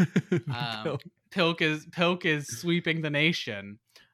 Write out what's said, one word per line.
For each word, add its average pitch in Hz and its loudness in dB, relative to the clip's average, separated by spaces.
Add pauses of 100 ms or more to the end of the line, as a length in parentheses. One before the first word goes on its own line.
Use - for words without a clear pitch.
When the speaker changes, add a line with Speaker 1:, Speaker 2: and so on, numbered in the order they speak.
(300)
Speaker 1:
The 175 2
Speaker 2:
Um, 117 -4
Speaker 1:
Pilk. 143 -4 (300)
Speaker 2:
Pilk 170 2
is, 156 0
Pilk 180 0
is 147 2
sweeping 170 0
the 156 -2
nation. 120 0 (340)